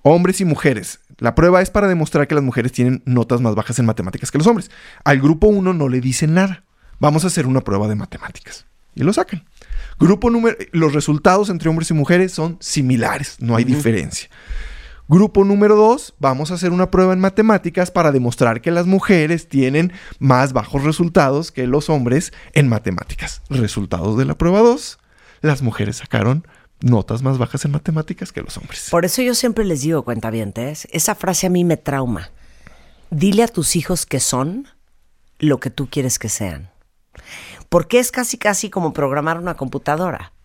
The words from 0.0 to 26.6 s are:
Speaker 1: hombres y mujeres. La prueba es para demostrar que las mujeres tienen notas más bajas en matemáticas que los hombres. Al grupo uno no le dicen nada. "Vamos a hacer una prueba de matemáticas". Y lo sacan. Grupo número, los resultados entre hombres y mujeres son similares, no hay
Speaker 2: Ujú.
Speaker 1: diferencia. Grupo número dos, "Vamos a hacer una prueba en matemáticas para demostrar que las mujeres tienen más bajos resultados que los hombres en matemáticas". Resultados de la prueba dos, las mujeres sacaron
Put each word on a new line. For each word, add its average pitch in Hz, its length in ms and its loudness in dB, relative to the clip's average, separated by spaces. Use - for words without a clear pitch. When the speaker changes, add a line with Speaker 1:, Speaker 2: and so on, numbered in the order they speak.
Speaker 1:
hombres 180 400 4
y 185 40 0
mujeres. 139 540 -2
La 117 160 -2
prueba 180 260 4
es 190 80 -2
para 202 180 0
demostrar 156 400 0
que 151 80 -2
las 143 80 2
mujeres 123 280 -2
tienen 123 340 0
notas 123 360 0
más 110 140 0
bajas - 240 -4
en 120 60 2
matemáticas 107 440 -4
que - 80 -4
los 175 100 4
hombres. 226 220 2
Al 139 160 4
grupo 160 260 4
uno 190 260 2
no 151 160 0
le 127 120 0
dicen 131 320 0
nada. 185 300 0
"Vamos 156 240 2
a 190 40 0
hacer 170 200 -2
una 131 140 2
prueba 101 260 0
de 107 80 -2
matemáticas". - 720 -12
Y - 80 -6
lo 175 100 4
sacan. 226 300 -4
Grupo 208 300 2
número, 233 260 0
los 160 220 2
resultados 170 560 2
entre 160 200 -2
hombres 160 200 -2
y 170 60 0
mujeres 180 360 2
son 165 280 -6
similares, 127 800 -2
no 117 160 0
hay 120 80 2
Speaker 2:
Ujú. 127 120 2
Speaker 1:
diferencia. 110 540 -2
Grupo 196 360 4
número 202 320 4
dos, 226 440 2
"Vamos 156 320 -2
a 180 40 -4
hacer 175 160 -2
una 180 200 2
prueba 185 220 4
en 185 60 0
matemáticas 190 720 2
para 165 200 2
demostrar 120 500 0
que 170 100 -2
las 175 140 0
mujeres 170 640 2
tienen 143 420 2
más 131 340 4
bajos 127 300 -2
resultados 151 680 0
que 127 160 -4
los 147 220 0
hombres 135 440 0
en 139 160 4
matemáticas". - 800 -4
Resultados 107 680 -2
de 135 80 2
la 147 120 -4
prueba 180 220 2
dos, 240 400 2
las 143 200 0
mujeres 107 360 -4
sacaron 120 500 -2